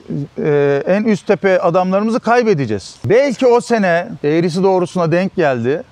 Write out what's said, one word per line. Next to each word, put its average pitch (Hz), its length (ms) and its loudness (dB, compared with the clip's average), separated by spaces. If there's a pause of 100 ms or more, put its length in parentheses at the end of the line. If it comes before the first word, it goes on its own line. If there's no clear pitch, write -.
(440)
e, 143 440 0
en 196 160 0
üst 214 240 -2
tepe 190 320 2
adamlarımızı 185 600 0
kaybedeceğiz. 190 840 0
Belki 247 420 2
o 240 140 4
sene 196 460 0 (160)
eğrisi 165 400 0
doğrusuna 180 480 0
denk 180 240 -2
geldi. 135 560 0